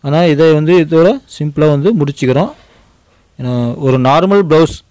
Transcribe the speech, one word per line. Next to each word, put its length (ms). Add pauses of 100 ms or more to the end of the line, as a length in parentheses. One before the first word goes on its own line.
ஆனா 220
இதை 300
வந்து 200 (100)
இதோட 260 (280)
சிம்பிளா 380
வந்து 200
முடிச்சுக்கிறோம். 560 (880)
ஏன்னா 140 (240)
ஒரு 200 (120)
normal 400
பிளவுஸ் 260 (160)